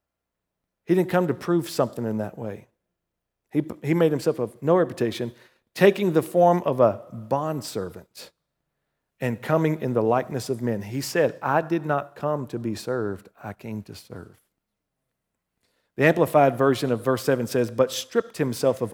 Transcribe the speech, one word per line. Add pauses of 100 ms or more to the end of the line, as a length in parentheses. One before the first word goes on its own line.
(840)
He
didn't
come
to
prove
something
in
that
way. (840)
He, (200)
he
made
himself
of
no
reputation, (440)
taking
the
form
of
a (100)
bondservant (880)
and
coming
in
the
likeness
of
men.
He
said,
"I
did
not
come
to
be
served, (140)
I
came
to
serve." (1600)
The
Amplified
Version
of
verse
seven
says,
"But
stripped
himself
of